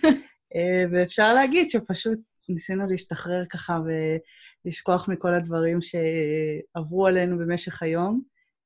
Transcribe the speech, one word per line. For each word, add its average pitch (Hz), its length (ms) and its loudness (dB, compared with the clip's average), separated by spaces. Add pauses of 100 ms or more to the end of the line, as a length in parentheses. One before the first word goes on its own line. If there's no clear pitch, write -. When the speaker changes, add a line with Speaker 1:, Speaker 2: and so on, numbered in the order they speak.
Speaker 1:
<laughs> - 540 0
Speaker 2:
אה, 180 360 2
ואפשר 214 420 4
להגיד 277 360 4
שפשוט 226 480 -2 (300)
ניסינו 190 380 -4
להשתחרר 180 640 -4
ככה 170 280 -4 (880)
ולשכוח 180 440 -2
מכל 180 260 0
הדברים 165 480 0
שעברו 160 1200 -2
עלינו 180 320 2
במשך 170 440 -4
היום, 175 380 -2 (460)